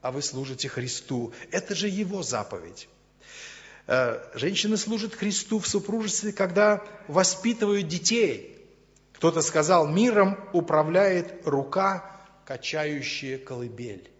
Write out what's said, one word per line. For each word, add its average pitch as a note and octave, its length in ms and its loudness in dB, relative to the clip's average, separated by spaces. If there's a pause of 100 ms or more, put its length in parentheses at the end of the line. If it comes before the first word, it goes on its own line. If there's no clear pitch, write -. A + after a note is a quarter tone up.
а B2+ 100 -4
вы C#3 100 -4
служите C3+ 460 -6
Христу. B2 640 -6 (180)
Это F#3+ 240 -2
же G3 140 -2
Его F#3+ 340 -4
заповедь. G#2 640 -6 (1000)
Э, B2 340 2 (140)
женщины B2 420 0
служат A2 380 -4
Христу G#3 460 -2
в - 60 -6
супружестве, G#3 680 -2
когда G3+ 500 4 (260)
воспитывают G3+ 800 2
детей. F3 720 0 (560)
Кто-то E3 260 4
сказал: D#3 480 4
"Миром G3+ 500 4 (140)
управляет E3+ 920 2
рука, F3 760 -2 (240)
качающая C#3 920 -6
колыбель". A#2+ 800 -10